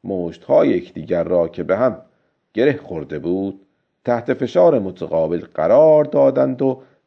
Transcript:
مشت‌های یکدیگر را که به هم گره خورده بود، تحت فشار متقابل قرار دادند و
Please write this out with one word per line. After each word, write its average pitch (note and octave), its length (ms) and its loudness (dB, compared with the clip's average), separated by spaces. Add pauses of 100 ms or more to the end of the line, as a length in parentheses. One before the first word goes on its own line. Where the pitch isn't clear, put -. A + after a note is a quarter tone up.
مشت‌های G2 640 0
یکدیگر E2+ 560 -2
را E2+ 240 0
که F2+ 140 -10
به F#2 140 0
هم A#2+ 260 -2 (520)
گره C3 220 2
خورده D2+ 420 -12
بود، F#2+ 420 -6 (440)
تحت A#2+ 300 -2
فشار D3 440 2
متقابل E2 600 -4
قرار D3+ 640 4
دادند C3+ 580 0
و C3+ 200 -4 (240)